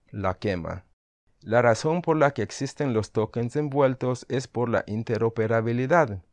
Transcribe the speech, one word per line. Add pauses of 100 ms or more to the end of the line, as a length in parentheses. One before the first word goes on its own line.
(160)
la
quema. (560)
La
razón
por
la
que
existen
los
tokens
envueltos
es
por
la
interoperabilidad,